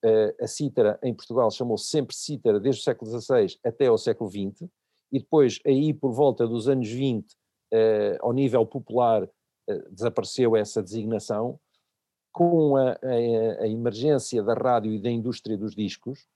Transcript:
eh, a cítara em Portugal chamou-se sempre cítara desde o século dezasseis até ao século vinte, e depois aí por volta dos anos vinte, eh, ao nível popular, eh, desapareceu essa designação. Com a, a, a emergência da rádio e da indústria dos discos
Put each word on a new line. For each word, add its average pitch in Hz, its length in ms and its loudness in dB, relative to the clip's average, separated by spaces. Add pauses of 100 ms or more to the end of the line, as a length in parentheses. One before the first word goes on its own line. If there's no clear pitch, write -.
eh, 110 340 4
a - 80 -4
cítara 117 560 0
em 123 100 -2
Portugal 117 380 -2
chamou-se 117 340 -4
sempre 147 300 -4
cítara 113 440 0
desde 120 220 0
o - 20 -12
século 113 280 -4
dezasseis 113 520 0
até 127 240 0
ao 113 100 4
século 110 320 -2
vinte, 101 400 -8 (420)
e 135 80 -2
depois 139 460 2
aí 147 280 2
por 139 180 -2
volta 123 360 2
dos 113 220 -4
anos 127 200 0
vinte, 120 460 -4 (380)
eh, 107 480 2
ao 123 100 0
nível 127 340 2
popular, 113 600 0 (420)
eh, 95 200 -4
desapareceu 113 680 0
essa 107 260 0
designação. 107 760 -6 (720)
Com 165 460 4
a, 131 140 4
a, 117 720 0
a 113 40 0
emergência 117 760 -2
da 113 100 0
rádio 110 400 0
e 110 80 -4
da 117 80 -2
indústria 117 480 -4
dos 101 180 -6
discos 107 600 -8